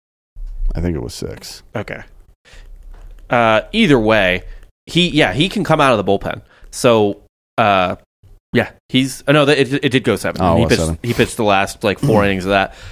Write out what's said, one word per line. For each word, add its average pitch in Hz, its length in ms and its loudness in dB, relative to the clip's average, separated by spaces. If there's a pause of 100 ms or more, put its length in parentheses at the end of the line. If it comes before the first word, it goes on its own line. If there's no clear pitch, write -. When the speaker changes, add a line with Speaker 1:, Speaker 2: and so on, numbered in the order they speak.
(760)
Speaker 1:
I - 60 -4
think 85 160 -2
it 64 60 -6
was 58 120 -10
six. - 480 -14 (140)
Speaker 2:
Okay. - 260 -10 (1300)
Uh, 110 320 2 (100)
either 185 260 4
way, 104 460 2 (420)
he, 175 220 2
yeah, 139 240 0
he 147 160 0
can 190 160 -4
come 156 160 2
out 127 180 2
of 98 60 -2
the 95 60 0
bullpen. - 320 -4 (280)
So, 107 520 2 (360)
uh, 98 380 2 (560)
yeah, 113 180 0 (180)
he's, 131 380 -2
oh, 143 60 2
no, 147 160 4
it, 135 240 2 (120)
it 143 60 2
did 131 140 0
go 107 120 2
seven. 90 260 -4
Speaker 1:
Oh, 87 120 4
it 85 40 4
Speaker 2:
He - 60 4
Speaker 1:
was 80 60 0
Speaker 2:
pitched, 107 120 2
Speaker 1:
seven. 82 200 -2
Speaker 2:
he 117 120 -4
pitched - 220 -2
the 117 80 -2
last, 98 400 0
like, 98 140 0
four 110 260 2
Speaker 1:
<clears throat> - 20 0
Speaker 2:
innings 95 180 -2
of 95 60 -2
that, 98 240 0 (180)